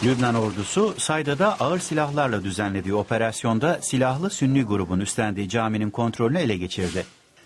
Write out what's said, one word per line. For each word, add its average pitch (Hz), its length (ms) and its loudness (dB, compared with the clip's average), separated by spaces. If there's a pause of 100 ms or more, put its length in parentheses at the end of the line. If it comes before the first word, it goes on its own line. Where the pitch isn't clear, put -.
Lübnan 123 320 4
ordusu 110 600 0
Sayda'da 156 640 0
ağır 160 200 2
silahlarla 143 640 0
düzenlediği 98 500 -2
operasyonda 113 880 0
silahlı 131 480 0
Sünni 135 340 2
grubun 95 360 0
üstlendiği 101 500 -2
caminin 107 400 0
kontrolünü 117 500 0
ele 113 180 0
geçirdi. 90 480 -4 (400)